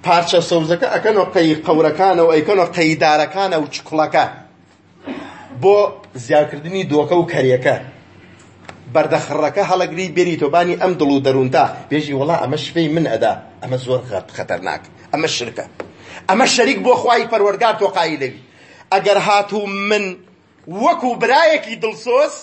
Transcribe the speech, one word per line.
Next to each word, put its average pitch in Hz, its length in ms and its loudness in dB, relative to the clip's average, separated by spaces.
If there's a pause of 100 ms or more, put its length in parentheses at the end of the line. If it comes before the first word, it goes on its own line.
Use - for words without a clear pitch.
پارچە 175 440 2
سەوزەکە 170 460 0
ئەکەنەوە 196 400 2
قەی 165 160 4 (160)
قەورەکانەوە، 165 680 4
ئەیکەنەوە 170 420 2
قەی 160 160 2 (120)
دارەکانە 156 580 0
و 143 120 -4
چکوڵەکە. 151 500 0 (1400)
بۆ 196 140 6 (380)
زیادکردنی 147 760 -2
دۆکە 147 300 2
و 170 120 -2
کەریەکە. 131 440 2 (1200)
بەردەخڕەکە 151 760 0
هەڵەگری 180 360 -2 (100)
بێری 175 260 2
تۆبانی 170 400 2
ئەم 185 180 0
دڵ 143 120 2
و 139 140 2
دەروونتا. 131 380 2 (260)
بێژی: 143 280 -4
«وەڵا 156 240 0
ئەمە 139 220 -4
شفەی 165 240 -2
من 160 240 0
ئەدا.» 110 220 0 (280)
ئەمە 123 220 -4
زۆر 127 240 -2
خەت-، 98 280 -8
خەتەرناک. 87 460 -6 (300)
ئەمە 151 240 -2
شرکە. 117 280 -8 (640)
ئەمە 220 260 4
شەریک 240 300 2
بۆ 247 160 4
خوای 240 320 2
پەروەردگار 208 480 2
تۆ 196 60 2 (100)
قایلەوی. 147 440 -4 (520)
ئەگەر 196 340 2
هاتوو 202 400 0
من 202 380 -2 (800)
وەکو 262 280 2 (120)
برایەکی 285 600 2
دڵسۆز 196 600 -2